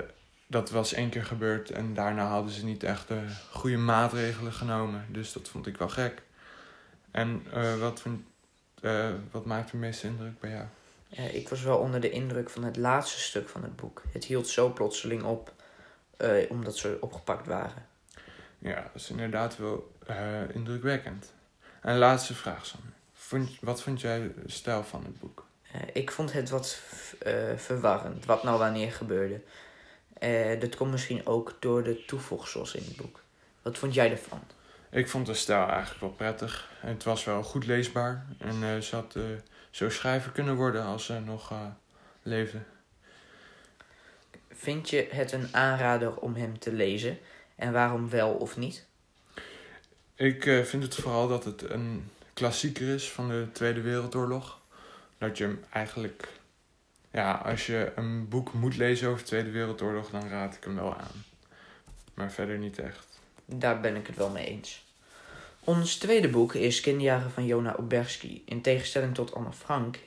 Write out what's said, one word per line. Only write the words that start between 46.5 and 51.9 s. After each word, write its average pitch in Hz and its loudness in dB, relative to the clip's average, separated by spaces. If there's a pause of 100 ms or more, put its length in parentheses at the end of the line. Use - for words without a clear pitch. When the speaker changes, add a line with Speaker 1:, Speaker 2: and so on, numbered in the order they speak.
Speaker 2:
te 113 -2
lezen? 110 2 (380)
En 120 -2
waarom 120 4
wel 110 4
of - -2
niet? 127 -6 (1300)
Speaker 1:
Ik, 135 2
eh, 131 8
vind 135 0
het 127 -4
vooral 120 2
dat 123 0
het 101 -8
een 110 -4 (240)